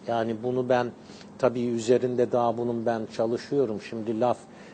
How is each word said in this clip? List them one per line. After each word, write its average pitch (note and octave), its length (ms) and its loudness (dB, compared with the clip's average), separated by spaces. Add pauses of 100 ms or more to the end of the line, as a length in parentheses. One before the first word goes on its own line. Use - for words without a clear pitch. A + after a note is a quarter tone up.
Yani A2+ 360 0
bunu B2+ 260 -2
ben, B2 180 4 (500)
tabii A#2+ 280 0
üzerinde A#2+ 680 2
daha A#2+ 260 2
bunun A#2+ 280 -2
ben A#2 160 0 (160)
çalışıyorum. A#2 720 0
Şimdi A2 300 -4
laf A#2+ 180 2 (360)